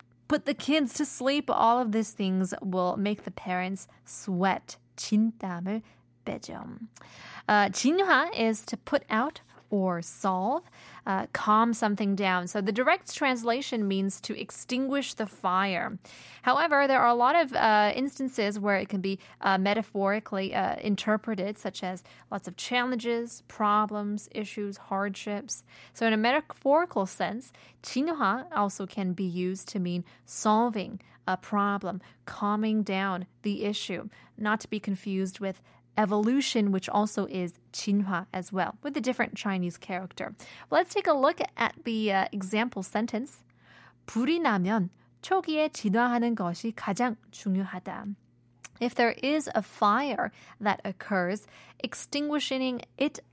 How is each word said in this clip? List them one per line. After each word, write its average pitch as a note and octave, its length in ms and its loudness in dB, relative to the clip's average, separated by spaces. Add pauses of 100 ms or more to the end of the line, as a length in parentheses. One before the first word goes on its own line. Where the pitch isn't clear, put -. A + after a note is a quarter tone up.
(280)
put D4 180 2
the C#4+ 80 0
kids C#4+ 400 2
to D4+ 100 0
sleep. C#4 460 0
All A#3 320 6
of A3+ 80 0
these G#3+ 220 0
things F#3 500 0
will F3+ 340 0
make G#3 280 -2
the F#3+ 80 -8
parents F#3 560 -4 (180)
sweat. - 720 0 (200)
진땀을 G#3 840 0 (420)
빼죠. - 540 -10 (720)
Uh, G#3 220 6
진화 D4 680 4
is A3+ 260 2
to - 120 -6
put - 340 -2
out A#3 300 0 (300)
or F#3 300 0
solve, G3 600 -2 (440)
uh, F#3+ 260 0
calm A3 420 4
something G#3 400 0
down. F#3 340 0
So G#3 120 -2
the G3+ 120 0
direct C#4 420 2
translation A#3+ 720 0
means G3 360 0
to - 160 -6
extinguish C4+ 760 -4
the A3 120 -4
fire. F#3 720 -2 (440)
However, C#4+ 440 4
there C4 140 6
are A#3+ 80 6
a A#3+ 60 6
lot B3+ 220 4
of, D4+ 160 2
uh, G#3 420 6
instances B3 640 -2
where G3+ 180 2
it G3 120 -2
can F#3+ 120 -2
be, F#3+ 180 -2 (220)
uh, F#3+ 180 4
metaphorically, G3 960 0
uh, F#3 220 0
interpreted, G#3+ 800 -2
such - 240 -8
as F#3 200 -6 (280)
lots G3 180 -6
of F3+ 80 -12
challenges, A#3+ 920 -2
problems, G#3 840 0
issues, G3+ 560 -8
hardships. G3+ 720 -4 (300)
So A3+ 140 -2
in A3 60 4
a G#3+ 40 2
metaphorical C#4 880 2
sense, G3+ 480 -6 (300)
진화 C4 640 0 (100)
also G3+ 300 0
can F#3+ 260 -4
be F#3 120 -2
used F#3 440 -4
to G#3 100 -6
mean F3 260 -2 (200)
solving G#3+ 760 0 (260)
a F#3 100 0
problem, G3+ 640 -2 (240)
calming G#3+ 580 0
down F#3+ 440 -2 (160)
the G3+ 220 -2
issue, G#3 440 -4 (300)
not G#3+ 220 0
to - 100 -12
be G#3+ 100 -2
confused F#3+ 600 -4
with F#3+ 200 -6 (380)
evolution, G#3+ 720 2
which F#3+ 180 0
also G#3 380 0
is F3+ 280 -4 (180)
진화 G3 600 0
as F#3 200 -6
well, F#3 300 -2
with C#4+ 140 -4
a C#4+ 40 0
different B3 340 0
Chinese F#3 420 -2
character. - 560 -8 (380)
Let's E4+ 240 2
take G4 140 0
a D#4+ 40 4
look C#4 300 4 (140)
at - 180 -2 (100)
the, A3 280 0
uh, F#3+ 180 4
example G#3 540 -2
sentence. A3+ 580 -2 (640)
"불이 B3+ 320 2
나면 G3+ 520 2 (300)
초기에 D#4 500 0
진화하는 A#3 640 2
것이 G3 400 -4
가장 A3 400 -2 (160)
중요하다." G3 800 -4 (640)
If A#3+ 140 -2
there A#3 260 4
is D4 360 0
a G#3+ 40 2
fire A3 680 0 (300)
that G3+ 240 0
occurs, F#3+ 640 -2 (340)
extinguishing C4+ 1000 -2 (140)
it D4+ 220 0 (140)